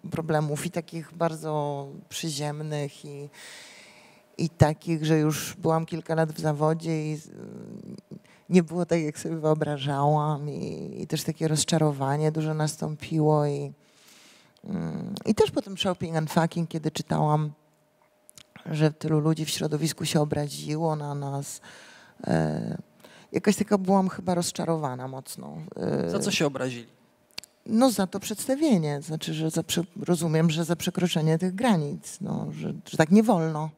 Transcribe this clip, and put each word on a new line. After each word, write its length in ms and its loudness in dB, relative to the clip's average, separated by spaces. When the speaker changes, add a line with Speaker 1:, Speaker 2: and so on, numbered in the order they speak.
Speaker 1:
problemów 560 -2
i 40 -4
takich 440 -10
bardzo 720 -2
przyziemnych 960 -6
i, 240 -12
i 120 0
takich, 540 0
że 140 4
już 400 0
byłam 280 0
kilka 280 -6
lat 180 2
w 80 -10
zawodzie 720 0
i 40 -4
z-, 140 -16
nie 140 8
było 240 -2
tak, 140 2
jak 180 -4
sobie 180 -4
wyobrażałam 1120 2
i, 520 -8
i 40 -6
też 160 -4
takie 260 -2
rozczarowanie 840 2
duże 220 -2
nastąpiło 920 2
i, 260 -4
mm, 500 -6
i 80 2
też 160 4
po 120 -2
tym 140 -10
Shopping 400 -2
and 140 0
Fucking, 400 2
kiedy 200 -4
czytałam, 640 0
że 260 2
tylu 280 0
ludzi 240 2
w 60 -4
środowisku 540 -2
się 160 2
obraziło 760 -2
na 180 -6
nas, 460 -6
e, 520 0
jakaś 240 2
taka 220 0
byłam 300 4
chyba 260 -2
rozczarowana 720 -2
mocno, 480 -12
e. 340 -2
Speaker 2:
Za 80 -2
co 120 0
się 160 2
obrazili? 400 -4
Speaker 1:
No, 240 6
za 160 0
to 140 -6
przedstawienie, 840 2
znaczy, 320 -6
że 160 0
za 120 -2
prze-, 220 0
rozumiem, 480 4
że 140 0
za 120 0
przekroczenie 600 2
tych 160 0
granic, 680 0
no, 320 -4
że, 200 -6
że 60 -6
tak 140 4
nie 120 12
wolno. 560 2